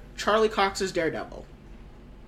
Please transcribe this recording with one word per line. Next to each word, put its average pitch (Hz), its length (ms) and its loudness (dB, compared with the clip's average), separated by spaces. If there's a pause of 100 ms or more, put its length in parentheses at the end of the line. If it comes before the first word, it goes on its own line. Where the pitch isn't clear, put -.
(180)
Charlie 214 320 4
Cox's 196 420 2
Daredevil. 147 540 -2 (800)